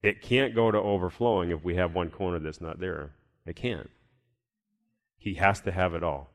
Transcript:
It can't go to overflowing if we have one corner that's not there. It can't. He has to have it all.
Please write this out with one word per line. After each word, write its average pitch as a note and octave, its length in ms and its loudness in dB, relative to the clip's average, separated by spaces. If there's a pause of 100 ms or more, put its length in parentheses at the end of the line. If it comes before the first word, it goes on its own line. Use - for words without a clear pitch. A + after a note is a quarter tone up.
It G#2 220 2
can't B2 320 2
go A2+ 160 4
to G#2 80 4
overflowing F#2+ 720 2
if D#2 120 -4
we F2 120 0
have F2+ 180 2
one F2 160 0
corner F2 300 -4
that's D#2 220 -8
not E2 180 -10
there. D#2 320 -8 (340)
It E2 100 -10
can't. G2+ 340 -6 (1300)
He G2+ 180 -6
has G2 260 4
to G2 100 -4
have F#2 220 0
it E2 80 -2
all. C#2+ 340 -4